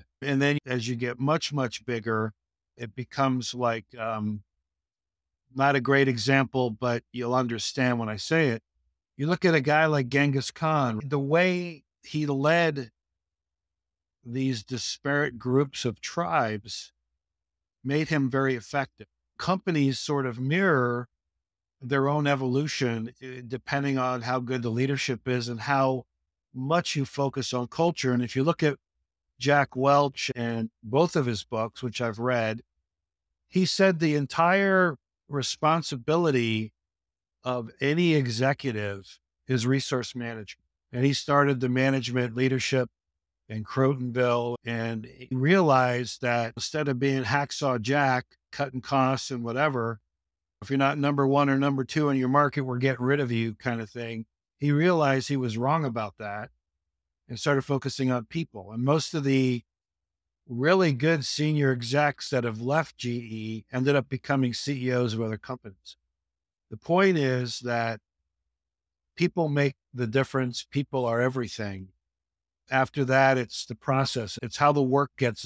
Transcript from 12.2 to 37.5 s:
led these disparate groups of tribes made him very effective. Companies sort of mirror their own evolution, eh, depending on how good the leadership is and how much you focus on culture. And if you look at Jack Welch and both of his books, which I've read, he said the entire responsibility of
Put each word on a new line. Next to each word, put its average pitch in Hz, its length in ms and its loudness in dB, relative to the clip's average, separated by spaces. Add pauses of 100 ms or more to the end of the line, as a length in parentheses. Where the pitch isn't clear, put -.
led 143 680 2 (1300)
these 123 400 -2
disparate 139 720 -4
groups 131 460 0
of 117 160 -4
tribes 120 920 -4 (920)
made 151 240 0
him 143 220 0
very 135 260 0
effective. 123 520 -8 (300)
Companies 160 640 0
sort 143 260 -2
of 120 140 -6
mirror 131 680 0 (720)
their 135 300 0
own 147 160 0
evolution, 131 880 0 (100)
eh, 127 260 -14
depending 135 520 -2
on 127 240 -2
how 127 160 -2
good 123 240 -4
the 120 60 -2
leadership 131 580 -2
is 123 200 -2
and 120 140 -8
how 135 420 0 (480)
much 151 440 -2
you 139 100 0
focus 135 480 -4
on 123 140 -2
culture. 160 440 0
And 123 120 2
if 117 120 -6
you 131 80 2
look 165 200 0
at 147 140 2 (640)
Jack 139 360 2
Welch 139 600 2
and 117 360 -2 (100)
both 139 340 2
of 143 120 2
his 110 160 -2
books, 113 400 -6
which 123 180 -6
I've 113 160 -4
read, 117 440 0 (840)
he 185 160 2
said 190 360 2
the 151 160 2
entire 180 800 2 (320)
responsibility 139 1400 0 (680)
of 123 260 -4 (100)